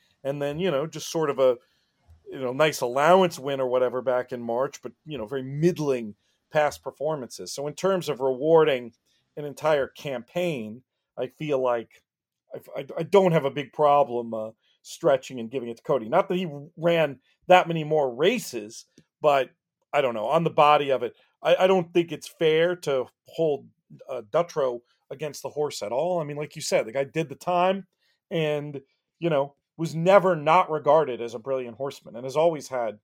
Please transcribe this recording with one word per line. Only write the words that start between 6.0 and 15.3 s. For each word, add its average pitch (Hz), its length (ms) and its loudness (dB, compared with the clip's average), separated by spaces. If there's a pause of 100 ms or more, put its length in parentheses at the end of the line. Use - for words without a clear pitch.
past 151 320 -2
performances. 135 680 -8
So 143 140 -8
in 147 80 -8
terms 185 360 -2
of 127 100 -4
rewarding 135 720 4 (420)
an 147 100 -10
entire 143 420 0
campaign, 131 960 -8 (340)
I 131 80 -6
feel 143 340 -4
like 120 440 -4 (500)
I, - 280 -12
I, 139 40 -12 (140)
I 170 40 -4
don't 190 280 6
have 156 140 2
a 135 60 -2
big 127 220 -8
problem, 120 600 2
uh, 110 160 -8 (320)
stretching 135 560 -2